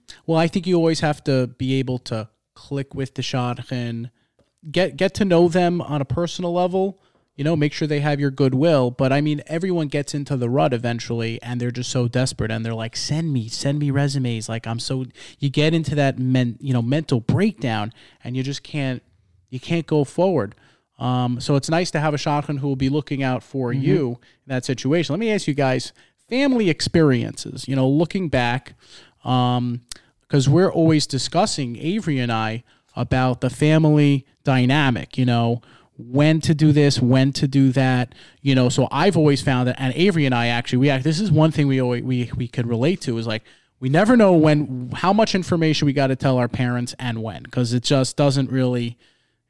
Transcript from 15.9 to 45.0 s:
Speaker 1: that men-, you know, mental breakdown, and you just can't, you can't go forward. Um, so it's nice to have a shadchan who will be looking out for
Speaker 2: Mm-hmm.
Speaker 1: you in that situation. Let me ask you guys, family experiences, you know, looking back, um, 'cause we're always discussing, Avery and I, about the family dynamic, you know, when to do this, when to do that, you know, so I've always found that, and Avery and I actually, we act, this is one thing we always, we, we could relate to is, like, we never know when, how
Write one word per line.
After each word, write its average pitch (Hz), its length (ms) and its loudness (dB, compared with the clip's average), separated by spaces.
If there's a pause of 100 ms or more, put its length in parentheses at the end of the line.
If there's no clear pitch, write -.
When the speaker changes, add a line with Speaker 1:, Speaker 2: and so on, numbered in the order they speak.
Speaker 1:
that 135 240 0
men-, 127 420 0
you 135 120 -2
know, 123 80 0
mental 135 400 0
breakdown, 117 720 -2 (300)
and 120 140 -8
you 131 60 -2
just 135 200 -8
can't, 135 380 -6 (480)
you 127 100 -10
can't 170 280 -4
go 151 160 2
forward. 156 520 -2 (440)
Um, 123 420 -2
so 147 140 0
it's 139 140 -2
nice 170 220 0
to 151 80 -2
have 147 140 0
a 147 40 -2
shadchan 147 420 -4
who 143 80 -4
will 135 80 -2
be 131 140 0
looking 139 340 -4
out 127 200 -2
for 127 300 -6
Speaker 2:
Mm-hmm. 135 100 -2
Speaker 1:
you 143 240 2 (380)
in - 80 -20
that 127 120 -2
situation. 139 480 0
Let 180 60 -4
me 226 120 -2
ask 196 160 -2
you 143 80 0
guys, 131 380 0 (360)
family 247 400 2
experiences, 135 1000 0
you 135 80 -2
know, 131 140 2
looking 165 400 0
back, 123 460 -2 (480)
um, 123 580 0 (460)
'cause 139 200 2
we're 165 240 4
always 160 360 2
discussing, 139 680 -2
Avery 165 420 -4
and 120 120 -2
I, 110 320 -4 (320)
about 127 460 0
the 127 80 0
family 151 760 4 (180)
dynamic, 127 760 0
you 127 80 2
know, 117 360 0 (460)
when 147 340 2
to 170 120 2
do 151 180 4
this, 143 300 4
when 131 320 4
to 147 140 -2
do 135 260 4
that, 127 400 0 (280)
you 139 140 2
know, 123 140 4
so 127 220 0
I've 165 260 2
always 147 240 4
found 123 260 0
that, 123 120 -2
and 131 160 -2
Avery 165 300 2
and 127 100 2
I 120 120 2
actually, 120 320 0
we 143 100 4
act, 131 140 0
this 160 160 0
is 208 120 0
one 156 200 4
thing 143 160 0
we 131 140 2
always, 123 220 -2
we, 123 320 -2
we 120 120 -4
could 117 200 -4
relate 127 340 0
to 117 160 -4
is, 113 100 -6
like, 107 160 -6 (360)
we 131 100 -4
never 208 260 4
know 202 180 8
when, 147 600 2
how 180 200 0